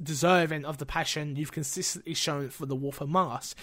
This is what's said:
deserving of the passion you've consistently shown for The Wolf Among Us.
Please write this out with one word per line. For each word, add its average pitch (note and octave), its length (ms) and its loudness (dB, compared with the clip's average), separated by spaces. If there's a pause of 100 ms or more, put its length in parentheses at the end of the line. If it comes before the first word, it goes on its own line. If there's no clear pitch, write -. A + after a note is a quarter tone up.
deserving D#3 640 4
of D3 140 -6
the D3 60 -6
passion D3+ 500 -2
you've D3 160 -2
consistently - 640 -4
shown C#3+ 360 0
for - 160 -8
The C3+ 100 -2
Wolf C#3 260 -4
Among D#3 300 2
Us. - 320 -8